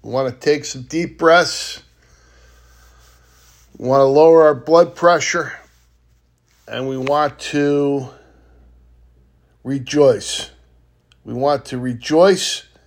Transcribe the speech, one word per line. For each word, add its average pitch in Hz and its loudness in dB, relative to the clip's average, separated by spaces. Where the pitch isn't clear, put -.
We 104 -16
want 127 -4
to - -20
take 147 -2
some 131 -14
deep 160 -8
breaths. 165 0
We 120 -10
want 135 2
to 139 6
lower 160 6
our 151 4
blood 151 2
pressure. 170 0
And 131 -10
we 135 -8
want 143 -2
to 143 -2
rejoice. 135 -2
We 113 -14
want 139 -2
to 127 -10
rejoice 156 0